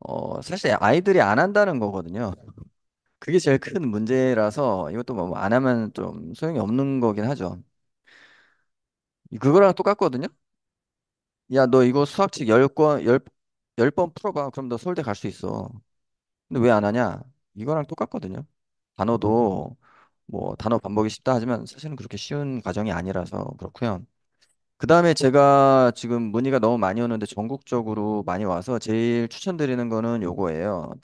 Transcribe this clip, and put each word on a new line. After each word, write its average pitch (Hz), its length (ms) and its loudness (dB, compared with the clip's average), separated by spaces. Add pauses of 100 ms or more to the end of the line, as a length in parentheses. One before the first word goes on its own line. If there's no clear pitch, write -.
어, - 420 -8
사실 143 380 -2
아이들이 180 400 4
안 107 180 4
한다는 196 420 2
거거든요. 98 540 -6 (840)
그게 170 220 0
제일 139 180 4
큰 160 320 -4
문제라서 110 1000 0
이것도 120 220 -8
뭐 90 220 -4
안 98 180 -2
하면 117 400 0
좀 85 400 -10
소용이 156 260 -6
없는 131 400 -2
거긴 107 260 0
하죠. 98 360 -6 (1700)
이-, 113 80 -12
그거랑 180 360 6
똑같거든요. 175 540 -2 (1200)
"야, 131 140 4
너 127 180 6
이거 131 200 4
수학책 151 440 -2
열 123 200 6
권, 147 360 2
열, 117 160 4 (580)
열 123 120 4
번 170 240 -2
풀어봐. 151 360 -6
그럼 135 180 -10
너 123 80 -6
서울대 175 260 -6
갈 117 120 -4
수 - 120 -10
있어." 101 420 -8 (800)
근데 131 140 -2
왜 123 100 6
안 104 120 4
하냐? 104 380 -2 (320)
이거랑 143 320 -4
똑같거든요. 165 580 -10 (520)
단어도 107 800 0 (500)
뭐 - 300 -8
단어 113 220 0
반복이 107 320 0
쉽다 131 240 -2
하지만 117 320 -4
사실은 151 300 -14
그렇게 - 220 -14
쉬운 139 440 -8
과정이 104 300 -4
아니라서 92 520 -6 (140)
그렇고요. 104 480 -8 (720)
그다음에 165 360 4
제가 135 840 6
지금 117 260 -4
문의가 120 380 0
너무 117 180 2
많이 104 240 0
오는데 113 240 -4
전국적으로 107 1000 -4
많이 92 200 -4
와서 98 340 -2
제일 117 500 0
추천드리는 135 640 -4
거는 113 320 -2
요거예요. 87 720 -4 (120)